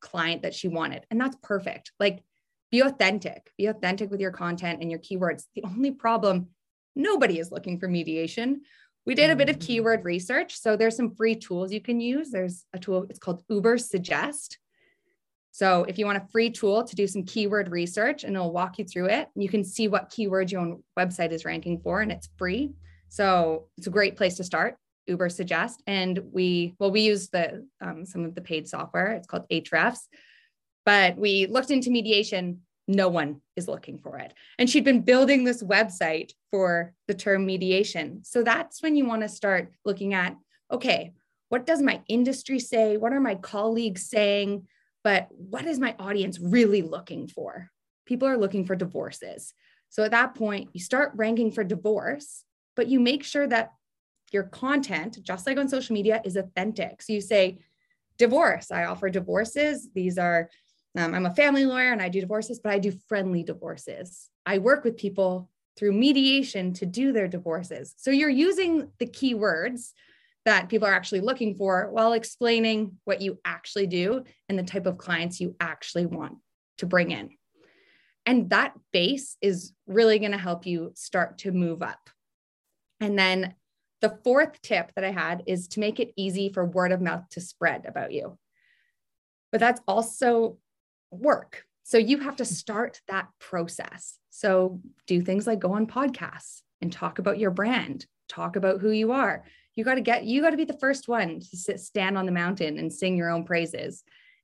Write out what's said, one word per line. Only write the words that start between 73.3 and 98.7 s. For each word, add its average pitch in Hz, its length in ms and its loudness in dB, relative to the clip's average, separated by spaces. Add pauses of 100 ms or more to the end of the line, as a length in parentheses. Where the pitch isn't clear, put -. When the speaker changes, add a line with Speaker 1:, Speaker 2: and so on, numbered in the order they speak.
Speaker 1:
actually 175 420 -2
do 185 380 0 (240)
and 196 100 0
the 185 40 0
type 180 240 -4
of 180 120 0
clients 175 420 -2
you 180 200 -4
actually 170 460 -4
want 160 320 -8 (400)
to 185 80 -4
bring 175 240 2
in. 110 200 -6 (920)
And 233 260 4
that 220 240 2 (180)
base 220 500 0
is 185 300 0 (140)
really 214 320 6
gonna 202 200 -2
help 175 260 -4
you 170 300 -4
start - 440 -4
to 190 140 -6
move 175 300 0
up. - 260 -12 (920)
And 202 180 0
then 185 360 2 (460)
the 214 240 0
fourth 294 380 4
tip 190 320 -2
that 190 100 -2
I 190 60 0
had 175 360 -4
is 180 220 -2
to - 120 -6
make 214 200 -2
it 233 160 -4
easy 196 360 -2
for 185 120 0
word 180 280 2
of 185 80 0
mouth 175 300 -2
to - 100 -12
spread 170 460 -2
about - 260 -8
you. - 260 -8 (1120)
But 220 100 2
that's 240 280 4
also 226 720 2 (520)
work. 208 540 0 (200)
So - 140 4
you 233 220 4
have 277 160 -8
to 247 80 -4
start 220 640 -6
that 190 200 -6 (120)
process. - 800 -10 (120)
So 185 500 0 (260)
do 175 160 2
things 196 240 0
like 220 120 0
go 185 140 -2
on 214 140 0
podcasts - 760 -6 (180)
and 175 120 -4
talk - 260 -6
about 196 200 0
your 208 120 2
brand, 196 560 -2 (220)
talk 175 280 -8
about 190 240 2